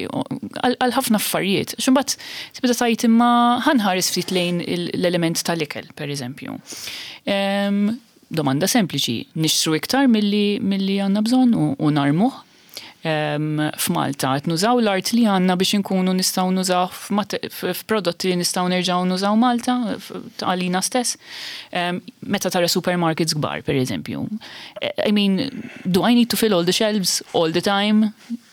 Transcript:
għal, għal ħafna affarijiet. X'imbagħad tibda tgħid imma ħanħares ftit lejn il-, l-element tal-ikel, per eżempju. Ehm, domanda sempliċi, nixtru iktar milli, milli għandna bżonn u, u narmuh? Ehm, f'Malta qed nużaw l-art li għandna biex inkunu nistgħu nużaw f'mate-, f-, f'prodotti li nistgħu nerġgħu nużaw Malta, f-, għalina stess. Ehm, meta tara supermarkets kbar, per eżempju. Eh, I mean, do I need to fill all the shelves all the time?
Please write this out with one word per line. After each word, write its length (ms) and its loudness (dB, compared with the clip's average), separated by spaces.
għal, 720 -4
għal 160 0
ħafna 240 2
affarijiet. 580 0
X'imbagħad 380 2
tibda 240 0
tgħid 320 2
imma 240 6
ħanħares 500 2
ftit 240 -2
lejn 260 0
il-, 320 -4
l-element 480 0
tal-ikel, 520 -4
per 200 -8
eżempju. 460 -10
Ehm, 580 0
domanda 420 2
sempliċi, 480 0
nixtru 420 0
iktar 340 0
milli, 540 2
milli 400 0
għandna 240 0
bżonn 320 4
u, 160 2
u 160 0
narmuh? 480 2
Ehm, 640 -2
f'Malta 580 -2
qed 160 -2
nużaw 300 2
l-art 340 0
li 80 4
għandna 320 4
biex 220 0
inkunu 340 0
nistgħu 400 0
nużaw 400 0
f'mate-, 460 -4
f-, 240 -6
f'prodotti 560 -2
li 80 2
nistgħu 380 0
nerġgħu 340 0
nużaw 320 0
Malta, 360 2
f-, 240 -12
għalina 400 0
stess. 320 -2
Ehm, 300 -2
meta 240 -2
tara 160 2
supermarkets 720 0
kbar, 240 -4
per 160 0
eżempju. 460 -4
Eh, 100 -2
I 80 2
mean, 240 2
do 160 2
I 100 4
need 200 6
to 20 -2
fill 180 2
all 140 4
the 80 2
shelves 460 0
all 240 2
the 80 0
time? 480 2